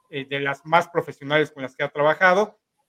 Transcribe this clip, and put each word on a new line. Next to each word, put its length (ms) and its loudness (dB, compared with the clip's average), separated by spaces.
eh, 160 -10
de 160 -8
las 240 -8
más 240 2
profesionales 640 -4
con 120 -14
las 120 -10
que 80 -6
ha 60 -4
trabajado. 680 2